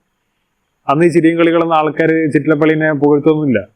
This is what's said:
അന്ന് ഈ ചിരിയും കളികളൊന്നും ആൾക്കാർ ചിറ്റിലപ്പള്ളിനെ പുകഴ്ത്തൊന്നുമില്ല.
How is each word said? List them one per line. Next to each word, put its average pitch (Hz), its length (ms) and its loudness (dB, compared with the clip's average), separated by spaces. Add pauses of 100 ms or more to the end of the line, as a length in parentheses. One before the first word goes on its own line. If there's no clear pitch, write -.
(880)
അന്ന് 147 160 0
ഈ 175 40 4
ചിരിയും 165 300 0
കളികളൊന്നും 165 380 0
ആൾക്കാർ 156 580 0
ചിറ്റിലപ്പള്ളിനെ 156 580 0
പുകഴ്ത്തൊന്നുമില്ല. 147 680 0 (180)